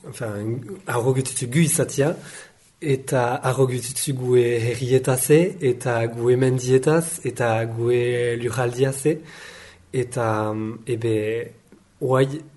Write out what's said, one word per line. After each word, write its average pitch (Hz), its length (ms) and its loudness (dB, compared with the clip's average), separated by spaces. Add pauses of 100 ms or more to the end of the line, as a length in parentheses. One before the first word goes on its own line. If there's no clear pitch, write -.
enfin, 113 560 -6 (240)
arrogitutzu 127 640 -2
gu 127 160 0
izatia, 139 520 0 (640)
eta 131 640 0
arrogitutzu 127 720 0
gue 123 260 4 (140)
herrietaze, 127 1040 2
eta 120 460 0
gue 117 280 2
mendietaz, 131 880 2
eta 113 400 0
gue 120 760 0
lurraldiaze, 127 760 0 (760)
eta, 123 340 -2 (240)
em, 110 340 -6
ebe, 113 300 -2 (840)
oai 135 400 2 (160)